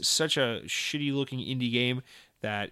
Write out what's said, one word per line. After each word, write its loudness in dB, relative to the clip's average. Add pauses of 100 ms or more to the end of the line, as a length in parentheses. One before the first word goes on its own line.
such 2
a 2
shitty -2
looking -2
indie -2
game 2 (400)
that -2